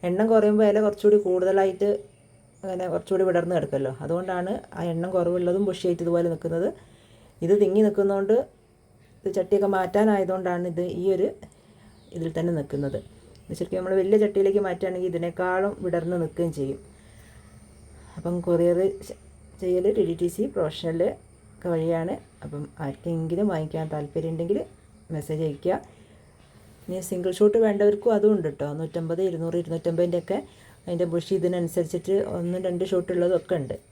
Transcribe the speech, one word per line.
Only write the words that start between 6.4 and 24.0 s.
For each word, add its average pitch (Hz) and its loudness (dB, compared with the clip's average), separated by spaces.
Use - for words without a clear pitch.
ഇത് 180 4
തിങ്ങി 196 4
നിൽക്കുന്നതുകൊണ്ട്, 196 2
ഇത് 196 -4
ചട്ടിയൊക്കെ 202 2
മാറ്റാനായതുകൊണ്ടാണ് 185 2
ഇത് 175 -2
ഈ 180 0
ഒരു 185 2
ഇതിൽ 165 -4
തന്നെ 170 0
നിൽക്കുന്നത്. 143 -4
ഇത് - -10
ശരിക്കും 180 -4
നമ്മൾ 185 -2
വലിയ 202 4
ചട്ടിയിലേക്ക് 202 2
മാറ്റുകയാണെങ്കിൽ 180 -4
ഇതിനേക്കാളും 185 -2
വിടർന്ന് 170 -2
നിൽക്കുകയും 160 -4
ചെയ്യും. 135 -6
അപ്പം 175 -4
കൊറിയർ 175 4
ചെയ്യൽ 180 0
ടി 190 4
ഡി 165 -4
ടി 175 0
സി 208 0
പ്രൊഫഷണൽ 165 -2
ഒക്കെ 175 -4
വഴിയാണ്. 165 -2
അപ്പം 147 -10
ആർക്കെങ്കിലും 165 -2
വാങ്ങിക്കാൻ 160 -4
താല്പര്യം 156 -6